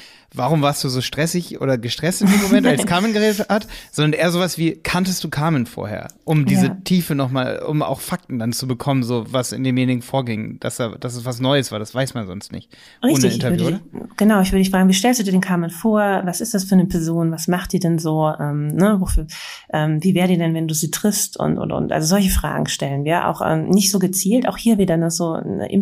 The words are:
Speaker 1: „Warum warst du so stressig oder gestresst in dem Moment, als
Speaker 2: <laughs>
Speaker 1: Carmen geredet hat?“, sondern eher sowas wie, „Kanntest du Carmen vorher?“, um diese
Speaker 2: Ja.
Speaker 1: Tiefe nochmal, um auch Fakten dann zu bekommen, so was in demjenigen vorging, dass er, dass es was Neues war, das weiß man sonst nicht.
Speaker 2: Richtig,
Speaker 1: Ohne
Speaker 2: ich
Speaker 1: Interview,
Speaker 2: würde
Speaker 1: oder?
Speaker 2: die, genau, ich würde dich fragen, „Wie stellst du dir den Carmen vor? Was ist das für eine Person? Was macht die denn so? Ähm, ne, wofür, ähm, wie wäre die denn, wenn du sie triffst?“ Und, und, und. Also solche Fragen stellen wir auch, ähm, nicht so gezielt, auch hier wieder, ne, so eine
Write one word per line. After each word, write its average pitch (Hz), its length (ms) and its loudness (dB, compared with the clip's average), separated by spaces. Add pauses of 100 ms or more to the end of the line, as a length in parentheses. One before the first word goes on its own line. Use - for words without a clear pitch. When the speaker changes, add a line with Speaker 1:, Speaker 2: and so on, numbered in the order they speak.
(340)
Speaker 1:
„Warum 143 280 2
warst 143 200 0
du 143 60 -2
so 127 140 -2
stressig 165 580 -4
oder 135 160 0
gestresst 123 460 -4
in 196 60 6
dem 202 120 6
Moment, 247 260 4
als - 200 2
Speaker 2:
<laughs> - 0 -
Speaker 1:
Carmen 196 260 2
geredet 214 380 0
hat?“, 208 160 0 (240)
sondern 151 280 0
eher 170 120 2
sowas 175 260 0
wie, 160 200 0
„Kanntest 185 460 -2
du 170 60 -6
Carmen 147 380 0
vorher?“, 95 420 -8 (160)
um 156 220 2
diese 131 220 4
Speaker 2:
Ja. - 160 -6
Speaker 1:
Tiefe 175 300 0
nochmal, 127 440 -2
um 151 240 -2
auch - 180 -4
Fakten - 380 -8
dann 117 160 -4
zu 131 120 -6
bekommen, 131 360 -2
so 117 320 -4
was 127 180 -2
in 131 120 -4
demjenigen 127 360 0
vorging, 113 600 -6
dass - 200 -6
er, 113 160 -4
dass 120 180 -8
es 120 120 -10
was 123 140 -6
Neues 131 320 0
war, 107 60 -4
das 107 160 -10
weiß 131 200 -4
man 113 120 -6
sonst 92 260 -12
nicht. - 180 -14 (340)
Speaker 2:
Richtig, 247 200 2
Speaker 1:
Ohne - 40 6
Speaker 2:
ich - 60 0
Speaker 1:
Interview, 131 300 0
Speaker 2:
würde 170 120 0
Speaker 1:
oder? 208 40 -8 (120)
Speaker 2:
die, - 240 -14
genau, 208 240 4
ich 190 100 4
würde 190 120 4
dich 190 80 2
fragen, 190 180 4
„Wie 190 60 6
stellst 247 260 2
du 202 40 -2
dir 196 80 -2
den 185 100 4
Carmen 175 260 0
vor? 202 560 0
Was 175 160 -4
ist 220 140 -4
das 190 100 0
für 190 100 2
eine 185 120 6
Person? 165 460 0
Was 160 160 -6
macht 180 260 0
die 180 60 0
denn 165 180 2
so? 156 420 0
Ähm, 147 280 -2
ne, 185 300 4
wofür, 165 280 0 (480)
ähm, 156 280 0
wie 185 120 4
wäre 180 140 2
die 180 100 4
denn, 165 160 0
wenn 160 140 -2
du 160 60 -4
sie 156 160 -2
triffst?“ - 480 -2
Und, 156 200 0
und, - 120 -4
und. - 220 -2
Also 156 160 0
solche 190 220 2
Fragen 151 340 0
stellen 143 400 -4
wir 165 240 0
auch, - 160 -4
ähm, 160 240 0
nicht 196 220 2
so 202 80 0
gezielt, 190 500 0
auch - 80 -4
hier 226 220 2
wieder, 180 180 2
ne, 165 140 0
so 165 240 -2
eine - 360 -6 (120)